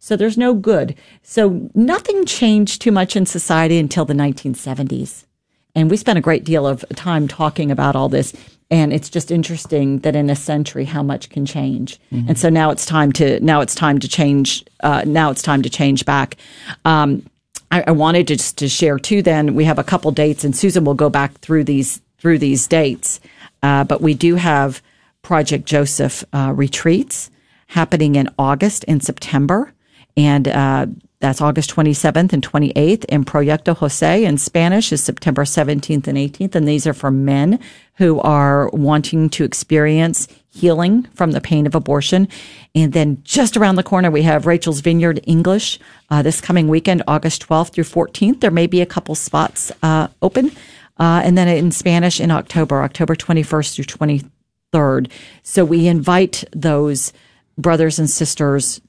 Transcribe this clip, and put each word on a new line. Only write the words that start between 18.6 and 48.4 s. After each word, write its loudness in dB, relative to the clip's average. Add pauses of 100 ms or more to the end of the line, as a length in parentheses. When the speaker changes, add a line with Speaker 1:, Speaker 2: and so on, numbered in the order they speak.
Speaker 1:
share 0
too, 0
then 2
we 2
have 2
a -2
couple -2
dates 0
and -2
Susan 2
will 2
go 2
back -2
through 0
these, -2 (180)
through 2
these 0
dates. -2 (420)
Uh, 2
but -2
we 2
do 2
have 0 (400)
Project -2
Joseph, -2
uh, -2
retreats -2 (360)
happening 0
in 0 (100)
August 0
and 0
September. -2 (440)
And, 2
uh, 0 (340)
that's -2
August 0
twenty-seventh 2
and 0
twenty-eighth. 0
And 0
Proyecto 0
Jose 0
in 2
Spanish 0
is -2
September -2
seventeenth -2
and -2
eighteenth. -4
And 2
these 0
are 0
for -4
men 2 (360)
who 4
are 2
wanting 0
to -2
experience 0 (200)
healing 2 (100)
from -2
the -2
pain 0
of -2
abortion. 0 (480)
And 2
then 0
just 0
around 4
the 2
corner, 0
we 2
have 2
Rachel's 0
Vineyard 0
English, 0 (300)
uh, 2
this -2
coming 0
weekend, 2
August -2
twelfth -2
through -2
fourteenth. 0